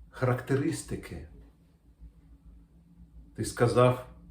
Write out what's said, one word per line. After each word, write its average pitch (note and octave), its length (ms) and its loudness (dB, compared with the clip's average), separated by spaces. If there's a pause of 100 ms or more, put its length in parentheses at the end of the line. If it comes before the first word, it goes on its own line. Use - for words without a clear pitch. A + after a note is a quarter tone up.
(100)
характеристики?» B2 1160 -2 (2000)
Ти A2 100 -4
сказав: B2 640 4 (220)